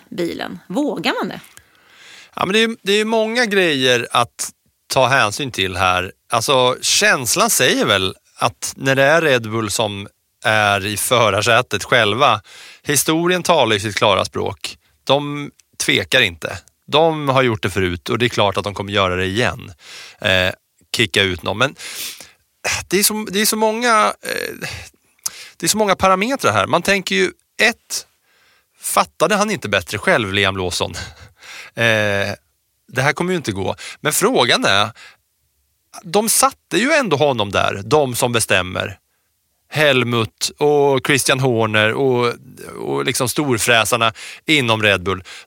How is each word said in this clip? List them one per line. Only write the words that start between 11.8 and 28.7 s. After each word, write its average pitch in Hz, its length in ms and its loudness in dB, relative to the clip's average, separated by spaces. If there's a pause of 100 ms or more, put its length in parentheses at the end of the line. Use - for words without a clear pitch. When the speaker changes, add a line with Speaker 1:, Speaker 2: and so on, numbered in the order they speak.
Speaker 2:
själva, 113 580 2 (420)
historien 165 600 0
talar 135 300 2
ju 104 60 2
sitt 101 160 -4
klara 95 300 2
språk. - 520 -8 (260)
De 143 480 -2 (260)
tvekar - 440 0
inte. 95 360 -4 (300)
De 151 420 0
har 135 140 2
gjort 113 180 0
det 120 80 -2
förut 90 400 -4
och 120 80 -2
det 117 80 0
är 120 40 0
klart 101 280 0
att 101 60 -2
de 101 100 -6
kommer 101 180 -8
göra 95 240 0
det 92 100 -2
igen. 95 460 -4 (500)
Eh, 92 320 2 (420)
kicka 113 260 0
ut 92 220 -2
någon. 98 140 -6
Men 139 180 -2 (1120)
det 185 120 0
är 208 40 2
så, 214 280 -2
det 196 100 0
är 214 40 2
så 220 120 0
många, 220 640 2
eh, - 460 -8 (880)
det - 80 -6
är - 20 -2
så 196 100 0
många 202 180 2
parametrar 190 560 2
här. 101 160 2
Man 151 140 0
tänker 190 340 -2
ju, 190 160 0 (300)
ett, - 460 -2 (720)